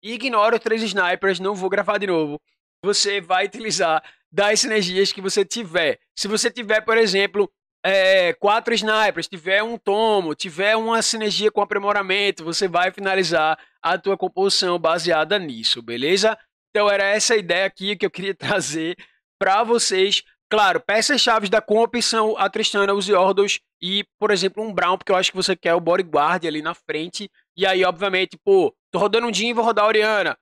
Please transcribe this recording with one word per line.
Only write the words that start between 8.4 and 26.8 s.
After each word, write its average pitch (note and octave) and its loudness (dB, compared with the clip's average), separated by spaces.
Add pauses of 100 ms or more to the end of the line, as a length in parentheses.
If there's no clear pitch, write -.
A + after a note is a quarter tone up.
snipers, G#3+ 0
tiver F#3+ -2
um A#3 -6
tomo, G3+ 0
tiver F#3+ -2
uma A3+ 0
sinergia G#3+ 0
com G#3+ -2
aprimoramento, G3+ -2
você E3+ -4
vai F3+ 0
finalizar F3 0 (240)
a F3+ 0
tua G3 -2
composição F#3 -2
baseada E3 0
nisso, B2 -6
beleza? E3 0 (320)
Então G#3 2
era G3 0
essa G#3 0
a - 2
ideia F#3 0
aqui G3 -6
que G3 -4
eu F3+ -2
queria F#3+ -8
<laughs> - -14
trazer D#3+ -4 (420)
pra G3 2
vocês. G3+ 0 (260)
Claro, G3 2
peças-chaves A3 0
da A3 4
comp A3+ 0
são A3 0
a G3 0
Tristana, G3+ 0
os G3+ -4
Yordles G3 2 (220)
e, G3 -4 (140)
por G#3 0
exemplo, F#3+ 0
um A3 -6
Brown, F3+ 0
porque - -6
eu F#3+ 4
acho F#3 0
que - -12
você F#3 -2
quer E3+ 0
o F3 2
Bodyguard E3 0
ali D3+ -4
na D#3+ -6
frente. E3+ -10 (260)